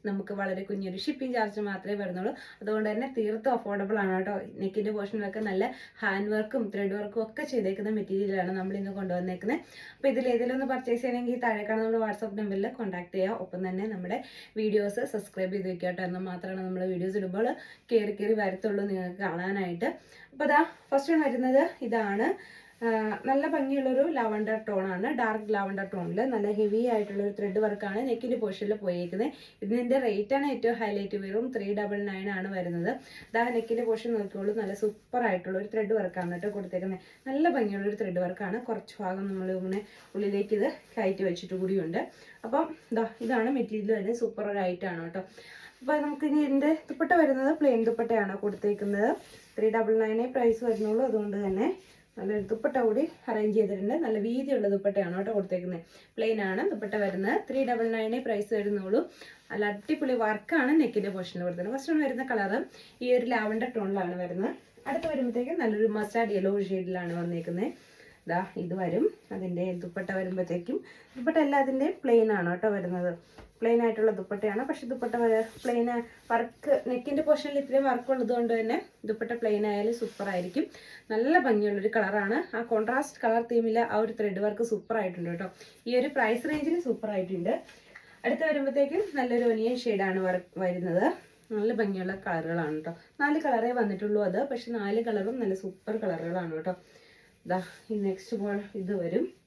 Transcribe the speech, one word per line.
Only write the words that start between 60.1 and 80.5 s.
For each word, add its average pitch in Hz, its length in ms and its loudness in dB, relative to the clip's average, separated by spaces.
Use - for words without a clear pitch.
വർക്കാണ് 254 560 2
നെക്കിൻ്റെ 202 380 2
പോർഷനിൽ 175 300 -6
കൊടുത്തത്. 180 280 -4
ഫസ്റ്റ് 294 160 -2
വൺ 311 140 4
വരുന്ന 254 260 -2
കളർ 202 220 2
ഈ 247 140 4
ഒരു 240 160 0
ലാവണ്ടർ 226 420 0
ടോണിലാണ് 190 480 -2
വരുന്നത്. 185 260 -2
അടുത്ത് 330 240 -2
വരുമ്പോഴത്തേക്കും 254 520 -2
നല്ലൊരു 214 340 2
മസ്റ്റാർഡ് 214 400 0
യെല്ലോ 190 180 2
ഷെയ്ഡിലാണ് 180 500 -4
വന്നേക്കുന്നത്. 170 480 -4
ദാ 180 100 2
ഇത് 175 180 -4
വരും. 185 240 2
അതിൻ്റെ 180 300 -2
ദുപ്പട്ട 185 260 -6
വരുമ്പോഴത്തേക്കും, 185 580 -2
ദുപ്പട്ട 311 300 2
എല്ലാത്തിൻ്റെയും 277 580 2
പ്ലെയിൻ 233 260 6
ആണ് 175 140 2
കേട്ടോ 214 240 2
വരുന്നത്. 180 340 -2
പ്ലെയിൻ 233 240 6
ആയിട്ടുള്ള 220 320 4
ദുപ്പട്ടയാണ്. 202 520 -2
പക്ഷെ 302 220 -4
ദുപ്പട്ട 254 300 -2
വ-, 220 240 6
പ്ലെയിൻ 240 240 2
വർക്ക്, 233 420 2
നെക്കിൻ്റെ 285 400 0
പോർഷനിൽ 285 320 4
ഇത്രയും 277 300 2
വർക്ക് 247 240 -2
ഉള്ളത് 247 200 0
കൊണ്ട് 233 220 2
തന്നെ 226 200 0
ദുപ്പട്ട 220 240 -2
പ്ലെയിൻ 208 280 2
ആയാലും 208 300 0
സൂപ്പർ 202 320 -6
ആയിരിക്കും. 180 320 -2